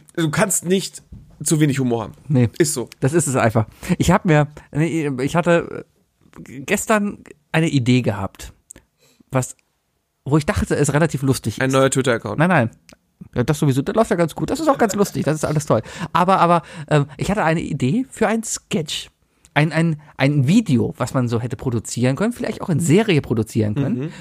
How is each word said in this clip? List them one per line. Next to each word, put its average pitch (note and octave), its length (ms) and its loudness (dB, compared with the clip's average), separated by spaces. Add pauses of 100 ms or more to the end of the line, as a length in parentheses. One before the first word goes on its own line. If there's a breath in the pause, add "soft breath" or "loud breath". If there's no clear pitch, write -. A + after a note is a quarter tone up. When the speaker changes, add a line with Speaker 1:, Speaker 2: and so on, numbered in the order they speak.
(160)
Speaker 1:
du E3 160 -2
kannst F3+ 340 -2
nicht - 380 -2 (400)
zu D#3 160 0
wenig C#3+ 200 2
Humor A#2 240 0
haben. - 100 -12 (140)
Speaker 2:
Nee. B2+ 300 4
Speaker 1:
Ist D#3 160 2
so. A#2+ 160 -6 (100)
Speaker 2:
Das C3+ 140 0
ist E3 140 2
es B2+ 80 -2
einfach. A2+ 300 2 (320 loud breath)
Ich - 140 2
hab F#3 140 2
mir, D3+ 220 4 (240 loud breath)
ich C#3+ 640 -2
hatte E3+ 500 0 (520)
gestern G3+ 840 -4 (320)
eine D#3+ 180 0
Idee B2 320 2
gehabt, G2+ 520 -6 (800 soft breath)
was, B2+ 240 -4 (680)
wo C#3+ 140 2
ich D3+ 80 0
dachte, G3+ 300 -2
es C#3+ 180 0
relativ D3+ 300 0
lustig C3 380 0
Speaker 1:
Ein C3 80 0
Speaker 2:
ist. C3 40 -2
Speaker 1:
neuer C3+ 160 4
Twitter-Account. A#2 500 -2
Speaker 2:
Nein, E3 100 4
nein. C3+ 200 2 (680)
Ja, B2 80 2
das D3+ 160 0
sowieso, C#3 220 2
das - 140 -4
läuft A3 160 2
ja G3+ 60 0
ganz E3+ 180 0
gut. D#3+ 140 -4
Das C4+ 100 -4
ist D#4+ 80 -4
auch C#4 100 2
ganz A3+ 180 0
lustig, - 300 -2
das D#3 100 0
ist D#3 100 -6
alles D3+ 200 -2
toll. A2+ 160 2 (320 loud breath)
Aber, F3+ 260 4
aber, E3+ 240 4 (260 loud breath)
ähm, D3 160 4 (120)
ich D3 140 -4
hatte G#3 120 0
eine D#3+ 180 2
Idee D#3 480 -2
für - 180 -2
einen A3 160 -2
Sketch. - 680 -8 (440)
Ein, D3+ 200 2
ein, D#3+ 280 0 (140)
ein C#3 320 2
Video, D#3 500 2
was B2 160 -4
man B2 140 0
so A2+ 140 -2
hätte A#2 160 -8
produzieren A#2+ 580 -2
können, G#3 160 -2
vielleicht - 300 -6
auch - 80 -8
in D#3+ 100 2
Serie F3+ 420 4
produzieren G#2+ 540 -2
können, C3 240 -2
Speaker 1:
Mhm. D3+ 220 -8